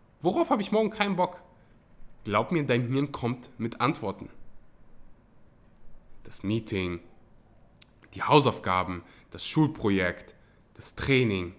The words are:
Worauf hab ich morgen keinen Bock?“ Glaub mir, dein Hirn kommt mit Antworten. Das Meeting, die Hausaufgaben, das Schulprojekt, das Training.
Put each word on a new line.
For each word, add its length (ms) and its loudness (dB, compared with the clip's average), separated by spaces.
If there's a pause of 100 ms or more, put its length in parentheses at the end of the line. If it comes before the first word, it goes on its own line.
(220)
Worauf 280 2
hab 100 4
ich 140 -2
morgen 160 4
keinen 260 0
Bock?“ 260 0 (840)
Glaub 260 2
mir, 140 2
dein 220 4
Hirn 260 0
kommt 440 -4
mit 220 -4
Antworten. 500 -2 (2000)
Das 180 -12
Meeting, 560 -2 (1160)
die 80 -8
Hausaufgaben, 800 2 (300)
das 160 -6
Schulprojekt, 880 0 (380)
das 220 -14
Training. 640 2